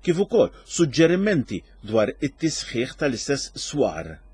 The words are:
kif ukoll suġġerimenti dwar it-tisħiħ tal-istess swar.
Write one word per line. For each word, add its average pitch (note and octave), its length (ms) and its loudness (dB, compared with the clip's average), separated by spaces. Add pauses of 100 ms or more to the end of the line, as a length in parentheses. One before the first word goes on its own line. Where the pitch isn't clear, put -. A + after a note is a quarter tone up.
kif E3+ 160 2
ukoll G3 320 2 (220)
suġġerimenti E3 880 2 (180)
dwar G#2+ 320 0
it-tisħiħ - 880 -4
tal-istess C3+ 480 -2 (160)
swar. D#2+ 540 -4 (140)